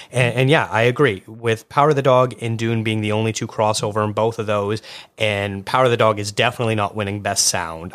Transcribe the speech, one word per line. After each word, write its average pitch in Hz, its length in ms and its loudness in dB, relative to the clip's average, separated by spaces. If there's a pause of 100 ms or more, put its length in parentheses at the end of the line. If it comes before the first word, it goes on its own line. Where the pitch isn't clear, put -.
(120)
And, 120 240 0
and 131 160 2
yeah, 135 180 2
I 107 140 2
agree 123 420 2
with 113 440 -4
Power 147 200 4
of 147 60 2
the 135 80 -2
Dog 127 380 4
and 113 180 -4
Dune 113 240 0
being 110 180 -2
the 104 120 -2
only 110 200 0
two 117 140 -6
crossover 107 580 0
in 107 60 -2
both 110 260 -2
of 107 80 -6
those. 104 380 -2 (340)
And 101 480 -2
Power 131 200 2
of 120 60 4
the 113 60 2
Dog 110 220 4
is 104 120 -6
definitely 113 440 0
not 104 180 -2
winning 101 280 -4
best 101 260 0
sound. 85 480 -6